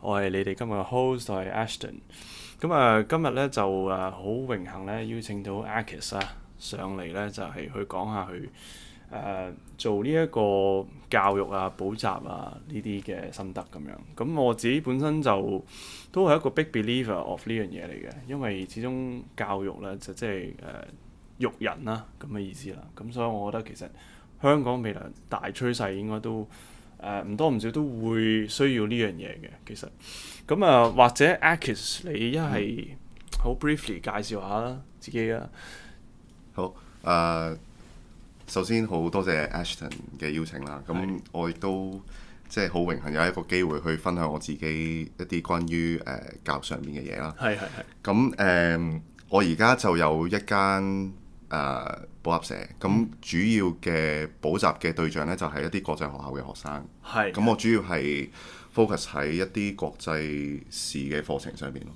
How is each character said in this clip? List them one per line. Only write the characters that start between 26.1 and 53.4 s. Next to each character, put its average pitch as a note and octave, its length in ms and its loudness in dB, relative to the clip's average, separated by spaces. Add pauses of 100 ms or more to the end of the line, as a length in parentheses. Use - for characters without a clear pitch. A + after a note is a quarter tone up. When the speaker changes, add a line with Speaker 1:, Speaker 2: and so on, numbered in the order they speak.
Speaker 1:
都， A2 260 -4 (540)
誒， G2+ 240 -4
唔 G#2 120 -4
多 D#3 140 4
唔 A2+ 100 2
少 A2+ 100 -2
都 D3+ 140 0
會 A2+ 640 2
需 C3+ 280 4
要 G#2+ 120 4
呢 A2+ 80 0
樣 A2 160 2
嘢 F2 220 -10
嘅。 - 140 -14 (200)
其 A2 80 -12
實， - 100 -12 (640)
咁 F#3+ 160 4
啊， B2 260 10
或 B2 200 10
者 C#3 140 6 (160)
Akis， D#3+ 720 0
你 A#2 220 0
一 D3 40 0
係 A#2+ 520 -2 (500)
好 A#2+ 160 4
briefly D3 460 -2
介 - 100 -4
紹 G#2 300 -4
下 F#2+ 80 -8
啦， A2 220 -2
Speaker 2:
嗯。 C3+ 120 -10 (160)
Speaker 1:
自 - 140 -14
己 A2+ 200 0
啊。 - 160 -4 (1080)
Speaker 2:
好， F#2 200 -4 (300)
誒， E2 520 4 (920)
首 F#2 160 0
先 A2+ 220 2
好 E2+ 220 0
多 F#2+ 160 0
謝 D#2+ 260 2
Ashton E2 400 -6 (280)
嘅 D#2 140 -4
邀 D#2+ 120 0
請 D#2+ 200 -10
啦。 C#2+ 240 -10
咁 E2+ 60 -4
Speaker 1:
係。 F#2+ 260 -2 (100)
Speaker 2:
我 E2+ 180 -2
亦 E2+ 60 -4
都， F#2+ 460 -4 (480)
即 G#2+ 140 0
係 F2 100 0
好 F2 80 2
榮 F2 200 0
幸 D2+ 120 -6
有 D#2+ 160 4
一 - 20 4
個 F2+ 120 -4
機 F2+ 200 2
會 D2+ 180 0
去 D#2+ 160 2
分 F2 200 0
享 D#2+ 160 2
我 D2+ 80 -4
自 D2+ 120 -6
己 D#2+ 500 -2 (160)
一 F2+ 40 -6
啲 F2 180 -2
關 E2+ 280 0
於， E2+ 300 2
誒， - 220 -6 (240)
教 C#2+ 140 0
育 C#2 40 -8
上 - 180 -6
面 C#2+ 200 -8
嘅 - 140 -8
嘢 - 60 -6
啦。 D#2+ 180 -6
Speaker 1:
係， A2 180 0
係， G2 40 -6
係。 G2 240 -8 (180)
Speaker 2:
咁， A2+ 320 4
誒， E2+ 680 4 (280)
我 F#2+ 120 6
而 F2 140 4
家 A2+ 220 8
就 F#2 200 4
有 D#2+ 300 4
一 F2+ 40 0
間， G2 840 2 (360)
誒， C#2 500 -2 (240)
補 E2+ 180 2
習 - 80 -14
社。 - 60 -4
Speaker 1:
嗯。 G1+ 140 -8 (120)
Speaker 2:
咁 G#2+ 280 4 (120)
主 - 180 -2
要 G2+ 420 4